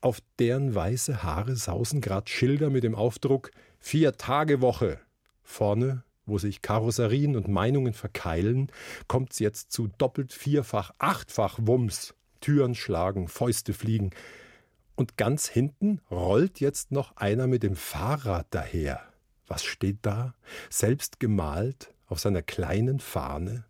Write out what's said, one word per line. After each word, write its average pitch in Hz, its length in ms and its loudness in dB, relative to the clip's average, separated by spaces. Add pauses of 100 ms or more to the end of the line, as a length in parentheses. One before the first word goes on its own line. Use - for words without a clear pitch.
Auf 123 180 2 (220)
deren 127 340 2
weiße 110 480 0
Haare 90 320 -2
sausen 120 460 -2
grad 98 280 -2
Schilder 143 400 2
mit 131 140 2
dem 113 140 0
Aufdruck 127 560 0 (260)
„Vier-Tage-Woche“. 135 1200 2 (460)
Vorne, 120 580 0 (240)
wo 104 100 -2
sich 98 260 -4
Karosserien 117 760 2
und 98 100 -2
Meinungen 113 480 2
verkeilen, 107 760 0 (340)
kommt's 131 320 -2
jetzt 107 320 -2
zu 117 160 -2
doppelt, 131 460 -2
vierfach, 131 680 -2
achtfach - 640 0
Wumms. 117 520 0 (260)
Türen 139 340 4
schlagen, 92 540 0
Fäuste 117 440 -2
fliegen. 107 380 0 (840)
Und - 200 -2
ganz 127 320 0
hinten 156 520 0 (100)
rollt 95 480 2
jetzt - 320 -2
noch 135 260 -4
einer 110 300 2
mit 127 160 2
dem 95 140 0
Fahrrad 101 760 -4
daher. - 540 -4 (420)
Was - 180 -8
steht 98 380 -2
da? 113 340 -2 (320)
Selbst - 500 0
gemalt 101 720 -2 (140)
auf 90 140 -6
seiner 98 200 2
kleinen 104 600 0
Fahne? 101 680 -6